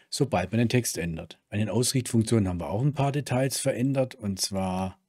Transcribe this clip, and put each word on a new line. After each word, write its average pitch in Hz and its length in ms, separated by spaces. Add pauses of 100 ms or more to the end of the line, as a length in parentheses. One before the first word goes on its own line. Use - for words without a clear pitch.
sobald 101 420
man 113 80
den 117 100
Text - 280
ändert. 82 420 (100)
Bei 101 80
den 107 120
Ausrichtfunktionen 113 800
haben 87 100
wir 78 100
auch 101 120
ein 143 120
paar 139 180
Details 131 480
verändert. 131 560
Und 101 260
zwar 95 680